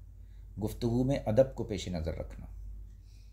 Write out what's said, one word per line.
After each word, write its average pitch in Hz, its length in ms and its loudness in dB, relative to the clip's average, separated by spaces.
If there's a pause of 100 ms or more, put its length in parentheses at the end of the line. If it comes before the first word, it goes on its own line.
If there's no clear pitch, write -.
(600)
गुफ्तगू 117 440 2
में 135 140 4
अदब 110 360 6
को 117 100 -2
पेश 95 260 -2
नज़र 82 260 0
रखना। - 320 -8 (840)